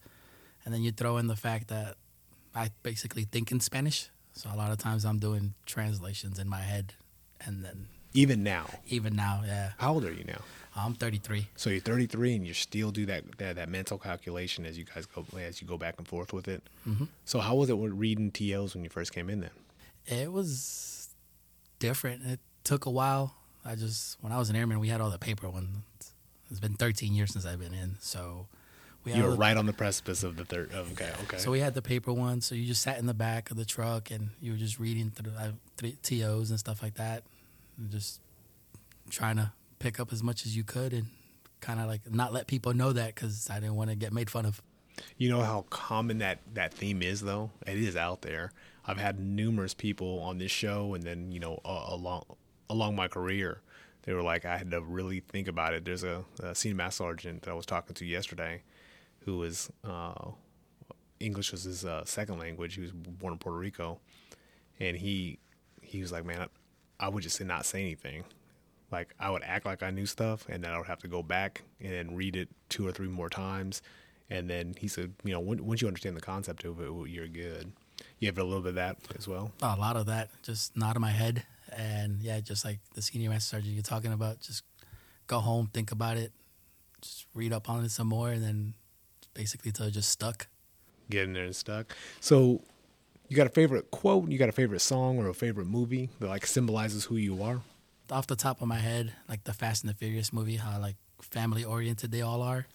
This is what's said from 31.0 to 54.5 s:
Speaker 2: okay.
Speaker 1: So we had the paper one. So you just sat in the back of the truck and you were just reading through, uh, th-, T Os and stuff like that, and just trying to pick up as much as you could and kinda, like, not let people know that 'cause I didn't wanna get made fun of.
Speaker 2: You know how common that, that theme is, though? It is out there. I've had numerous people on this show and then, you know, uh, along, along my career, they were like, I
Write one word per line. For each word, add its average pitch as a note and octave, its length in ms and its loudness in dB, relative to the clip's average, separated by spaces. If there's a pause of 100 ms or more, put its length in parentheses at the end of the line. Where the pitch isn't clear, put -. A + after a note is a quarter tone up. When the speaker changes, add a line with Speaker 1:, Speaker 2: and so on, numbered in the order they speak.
Speaker 2:
okay. F#2+ 140 -4
Speaker 1:
So B2+ 120 2
we C3 100 4
had C#3 140 2
the B2+ 80 0
paper B2 300 0
one. B2 280 2
So A#2+ 140 0
you A#2+ 120 0
just A#2+ 160 2
sat C3+ 160 0
in A#2 80 2
the A#2+ 80 2
back A2+ 360 0
of A2 60 -6
the A2+ 80 -2
truck A2+ 460 -2
and G#2+ 200 -4 (100)
you A#2 120 -2
were A2 60 0
just A2 200 -2
reading A2+ 320 0
through, G#2+ 280 -6
uh, A2 140 -4 (240)
th-, A#2+ 260 -6
T A#2 220 2
Os A2 260 2
and A2+ 80 2
stuff G#2+ 260 -4
like G#2+ 100 -4
that, A2+ 300 -4 (520)
and A2 140 -6
just G#2 300 -4 (920)
trying A2 260 0
to G#2+ 160 2 (260)
pick A#2 220 0
up A#2+ 120 -4
as A2+ 120 0
much A#2 200 0
as A2 120 -2
you A2 80 0
could B2+ 280 -2
and A#2 140 0 (540)
kinda, A2+ 260 -2
like, A2 260 -4
not A#2 200 4
let A#2+ 160 -2
people B2 260 2
know C3 180 6
that A#2 220 2
'cause A2 340 -2
I G#2 120 -2
didn't G#2+ 160 2
wanna A2 180 2
get G#2 180 0
made A2+ 160 0
fun A#2 160 0
of. G#2 160 2 (560)
Speaker 2:
You B2 120 6
know B2 140 6
how A2 280 2
common A2 480 0
that, F#2+ 220 0 (140)
that F2 200 0
theme G2+ 260 0
is, F#2 200 0
though? G#2 320 -2 (120)
It G2 140 -2
is G#2+ 160 2
out E2+ 280 0
there. D#2+ 280 -6 (340)
I've F#2+ 120 -2
had G2+ 240 0
numerous G2+ 540 0
people F#2+ 440 -2
on F2+ 200 -4
this F#2 120 -2
show G2+ 440 0
and E2+ 100 -4
then, F2 260 -6
you F2+ 80 -6
know, E2 260 -6
uh, F#2+ 260 -4
along, F2+ 340 -4 (440)
along G#2+ 280 2
my F#2 100 4
career, F#2 540 0 (420)
they - 120 -4
were F2+ 100 2
like, E2+ 200 2
I F2 140 0